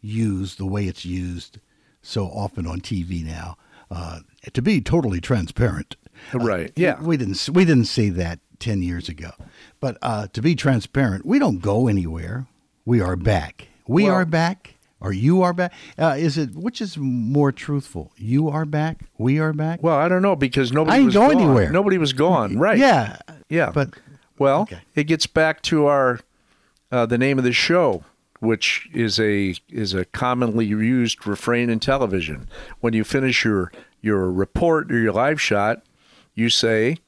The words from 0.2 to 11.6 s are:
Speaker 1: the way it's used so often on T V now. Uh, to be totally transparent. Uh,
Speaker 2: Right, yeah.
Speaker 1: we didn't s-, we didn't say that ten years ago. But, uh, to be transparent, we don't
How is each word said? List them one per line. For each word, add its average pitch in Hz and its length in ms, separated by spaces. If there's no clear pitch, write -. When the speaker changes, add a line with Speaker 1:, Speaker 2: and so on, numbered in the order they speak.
Speaker 1:
the 98 100
way 98 220
it's 87 180
used 90 540
so - 240
often 92 420
on 85 140
T 92 220
V 85 200
now. 80 320
Uh, 82 300
to 123 100
be 160 200
totally 113 400
transparent. 92 760
Uh, 127 60
Speaker 2:
Right, 95 360
yeah. 160 260
Speaker 1:
we 160 140
didn't 104 200
s-, - 140
we 175 140
didn't 143 220
say 107 240
that 85 300
ten 101 220
years 87 260
ago. 82 240
But, 131 220
uh, 104 320
to 110 80
be 156 140
transparent, 123 680
we 240 140
don't 110 220